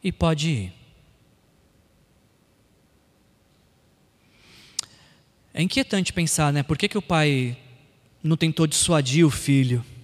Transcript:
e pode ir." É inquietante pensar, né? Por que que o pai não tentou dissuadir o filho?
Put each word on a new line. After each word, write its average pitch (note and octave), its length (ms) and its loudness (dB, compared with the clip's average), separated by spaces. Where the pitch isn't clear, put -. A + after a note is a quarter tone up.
e F#3 100 -4
pode E3 360 -2
ir." G2+ 240 -4
É - 100 -4
inquietante G3 500 -2
pensar, D#3 400 0
né? C#3+ 100 0
Por C#3+ 160 -2
que G#3 100 -2
que - 80 -4
o G3 60 -2
pai C#3 540 0
não D#3+ 140 0
tentou D#3+ 300 0
dissuadir D3+ 600 2
o D3 40 4
filho? B2+ 540 0